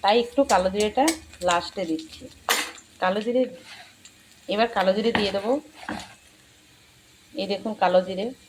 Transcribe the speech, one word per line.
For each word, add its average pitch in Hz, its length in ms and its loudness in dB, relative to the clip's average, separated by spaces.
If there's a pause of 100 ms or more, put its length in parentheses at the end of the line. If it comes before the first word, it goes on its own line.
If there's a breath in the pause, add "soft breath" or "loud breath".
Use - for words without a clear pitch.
তাই 202 200 4
একটু 262 180 0 (100)
কালো 190 220 4
জিরেটা 208 300 2 (440)
লাস্টে 180 420 0
দিচ্ছি। 160 340 -6 (800)
কালো 190 240 0
জিরে, 240 160 2 (1120 loud breath)
এবার 220 220 2
কালো 190 200 2
জিরে 220 240 0
দিয়ে 202 160 0
দেবো। 202 160 0 (1800)
এই 196 180 -6
দেখুন 202 200 -4 (100)
কালো 185 260 4
জিরে 190 180 -4 (240)